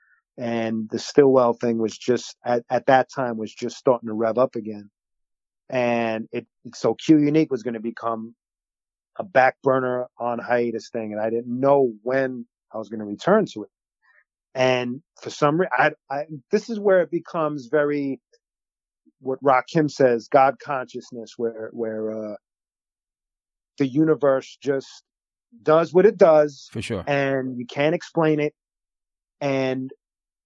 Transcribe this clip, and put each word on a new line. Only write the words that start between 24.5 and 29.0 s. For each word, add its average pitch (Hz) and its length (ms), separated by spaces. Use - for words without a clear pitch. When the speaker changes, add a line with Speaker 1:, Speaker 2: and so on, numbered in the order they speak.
Speaker 1:
just 139 400
does 156 300
what 185 140
it 214 100
does. 156 560
Speaker 2:
For 113 100
sure. 98 240
Speaker 1:
And 135 520
you 123 80
can't 151 280
explain 156 460
it. 147 140